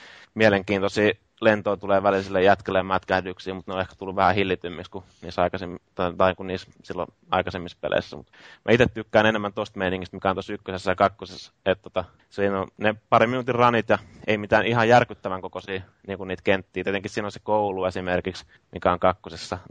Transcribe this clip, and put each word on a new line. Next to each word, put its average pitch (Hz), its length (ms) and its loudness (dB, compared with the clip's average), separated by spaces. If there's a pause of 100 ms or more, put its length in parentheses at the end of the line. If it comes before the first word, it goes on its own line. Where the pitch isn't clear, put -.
(340)
mielenkiintoisia 101 800 2 (280)
lentoa 104 360 2
tulee 98 260 0
välillä 98 200 2
sille 95 200 -2
jätkelle 98 360 4
ja 92 40 2
mätkähdyksiä, 92 720 -4
mut 92 120 -14
ne 98 80 -8
on 95 60 -2
ehkä 90 180 -8
tullut 95 180 -10
vähän 92 180 4
hillitymmiksi 90 560 -4
kuin 95 140 -14 (180)
niissä 87 200 -4
aikaisemmi-, 87 380 -4 (140)
tai, 90 220 -2
tai 92 180 2
kuin 95 120 -12
niissä 92 240 -8 (120)
silloin 87 260 -8 (220)
aikaisemmissa 90 500 -4
peleissä. - 360 -6
Mut 69 100 -18 (380)
mä 107 80 2
ite 120 140 6
tykkään 110 400 0
enemmän 107 260 -2
tosta 104 260 -8
meiningistä, 92 380 -4
mikä 95 140 -2
on 92 60 -2
tossa 95 160 -8
ykkösessä 92 380 -6
ja 92 40 0
kakkosessa. 92 580 -2 (140)
Et 95 160 0
tota, 90 220 -8 (260)
siinä 101 300 -2
on 92 160 -6
ne 107 180 0 (160)
pari 113 160 6
minuutin 123 280 -2
ranit 120 340 4
ja 101 100 4 (280)
ei 104 120 2
mitään 104 280 2
ihan 113 220 2
järkyttävän 101 520 2
kokoisia 92 420 -8 (240)
niinku 98 180 -8
niitä 92 180 -8
kenttiä. 92 420 0
Tietenkin 98 260 -2
siinä 107 160 -6
on 101 60 -6
se - 120 -16
koulu 101 400 0
esimerkiksi, 90 600 -4 (260)
mikä 90 200 0
on 87 80 -2
kakkosessa, 90 580 -2 (120)